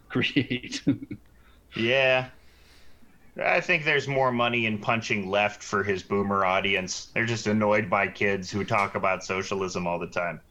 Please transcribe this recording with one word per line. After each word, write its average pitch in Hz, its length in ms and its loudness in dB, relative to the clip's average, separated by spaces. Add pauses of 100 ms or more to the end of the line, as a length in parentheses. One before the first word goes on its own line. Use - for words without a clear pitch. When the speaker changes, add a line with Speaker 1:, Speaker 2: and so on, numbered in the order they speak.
Speaker 1:
<laughs> - 80 -20
create. 123 720 -2 (920)
Speaker 2:
Yeah. 127 520 4 (1120)
I 180 200 2
think 165 240 0
there's 143 220 0
more 131 240 2
money 120 340 0
in 107 140 -2
punching 110 500 -2
left 104 340 0
for 98 200 -2
his 95 200 -2
boomer 101 420 0
audience. 95 680 0
They're 113 120 0
just 117 220 -2
annoyed 107 420 2
by 98 180 2
kids 98 440 -2
who 101 140 -2
talk 101 300 0
about 92 280 0
socialism 95 640 -2
all 85 120 -2
the 87 80 -6
time. 85 420 -4